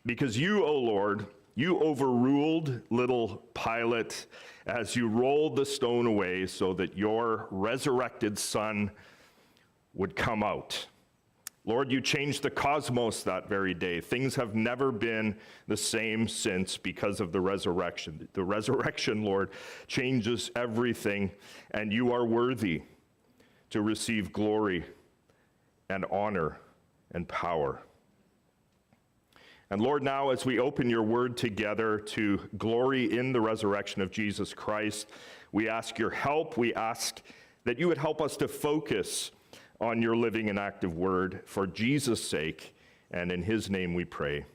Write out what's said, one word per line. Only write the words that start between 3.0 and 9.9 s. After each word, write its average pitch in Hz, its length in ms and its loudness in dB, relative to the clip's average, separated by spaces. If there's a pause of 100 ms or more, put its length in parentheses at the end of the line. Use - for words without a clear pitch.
Pilate 117 720 -2 (400)
as 113 280 -4
you 120 120 2
rolled 135 480 4
the 135 100 2
stone 120 400 0
away 95 400 2
so 95 280 0
that 90 220 -2
your 107 540 0
resurrected 117 880 0
Son 104 540 -2 (1040)